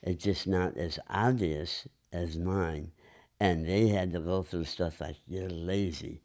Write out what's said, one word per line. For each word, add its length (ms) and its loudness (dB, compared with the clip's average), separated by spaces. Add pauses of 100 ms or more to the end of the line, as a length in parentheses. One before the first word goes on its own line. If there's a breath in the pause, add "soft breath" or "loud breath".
It's 220 -2
just 220 2
not 300 2
as 220 -4 (100)
obvious 800 0 (240)
as 240 -2
mine. 560 0 (460 loud breath)
And 280 4
they 220 4
had 240 2
to 80 -2
go 220 0
through 220 -4
stuff 360 -4
like, 160 -8 (100)
You're 240 -6
lazy 760 -2